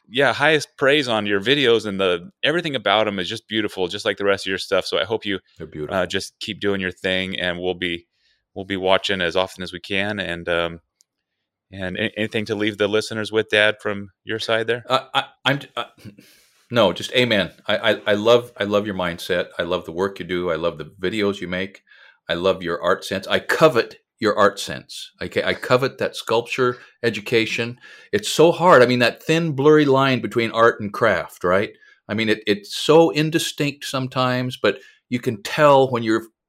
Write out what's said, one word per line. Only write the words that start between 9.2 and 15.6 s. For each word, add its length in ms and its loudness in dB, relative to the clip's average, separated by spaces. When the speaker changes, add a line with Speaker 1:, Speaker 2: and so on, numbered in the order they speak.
Speaker 1:
as 140 -2
often 280 -2
as 100 -10
we 80 -12
can. 400 -4
And, 280 -8
um, 320 -2
and 240 -8
a-, 220 -4
anything 260 -4
to 100 -4
leave 240 -2
the 80 2
listeners 460 -4
with, 160 -2
Dad, 320 2
from 300 -8
your 140 -8
side 280 -2
there? 220 -4
Speaker 2:
Uh, 260 0
I, 100 0
I'm, 140 2